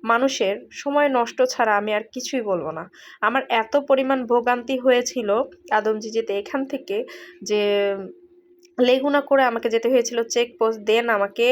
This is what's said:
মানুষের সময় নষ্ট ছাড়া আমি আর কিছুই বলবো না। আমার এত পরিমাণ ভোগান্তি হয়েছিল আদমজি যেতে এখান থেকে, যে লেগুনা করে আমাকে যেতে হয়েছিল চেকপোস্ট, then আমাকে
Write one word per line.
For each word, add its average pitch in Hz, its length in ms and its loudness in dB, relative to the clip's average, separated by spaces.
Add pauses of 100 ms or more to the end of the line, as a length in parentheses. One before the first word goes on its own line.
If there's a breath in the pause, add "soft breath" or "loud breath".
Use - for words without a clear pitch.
মানুষের 233 520 2 (160)
সময় 285 380 0
নষ্ট 240 340 0
ছাড়া 240 340 2
আমি 208 160 -2
আর 214 180 -2
কিছুই 247 380 -6
বলবো 160 220 -2
না। 160 120 -10 (380 loud breath)
আমার 240 300 0
এত 220 220 0 (140)
পরিমাণ 269 380 2
ভোগান্তি 240 520 0
হয়েছিল 247 520 0 (420)
আদমজি 214 400 0
যেতে 226 260 -4
এখান 233 280 -6
থেকে, 262 320 -8 (460 loud breath)
যে 208 180 -2 (1160)
লেগুনা 269 440 4
করে 277 220 4
আমাকে 233 260 0
যেতে 226 200 0
হয়েছিল 240 380 0
চেকপোস্ট, 233 580 -2
then 226 240 2
আমাকে 202 420 0